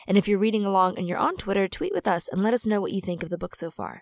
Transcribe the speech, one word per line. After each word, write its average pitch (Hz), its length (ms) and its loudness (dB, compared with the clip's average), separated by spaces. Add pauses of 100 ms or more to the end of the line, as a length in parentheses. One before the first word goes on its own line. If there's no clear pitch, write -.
And 196 100 6
if 196 100 4
you're 202 120 2
reading 214 260 2
along 185 320 2
and 180 100 -6
you're 175 120 -4
on 339 180 -2
Twitter, 196 300 0
tweet 190 260 -4
with - 140 -2
us 175 200 0
and 185 140 4
let 226 140 2
us 233 100 2
know 214 160 2
what - 100 -4
you 190 100 -2
think 175 200 -6
of 165 80 -8
the 175 80 -4
book 175 180 -8
so 165 140 -6
far. - 320 -12